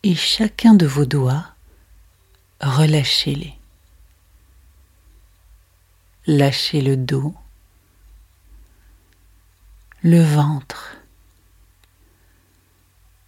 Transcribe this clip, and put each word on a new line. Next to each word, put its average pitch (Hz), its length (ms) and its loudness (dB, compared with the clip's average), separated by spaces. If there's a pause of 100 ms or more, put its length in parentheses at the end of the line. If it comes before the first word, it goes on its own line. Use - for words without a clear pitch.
Et 185 140 0
chacun - 580 2
de 175 120 6
vos 143 180 -2
doigts, 139 420 -2 (1120)
relâchez-les. 147 960 -2 (2750)
Lâchez 143 540 0
le 135 160 -2
dos, 135 360 -6 (2750)
le 170 180 4
ventre. 147 760 -2 (2250)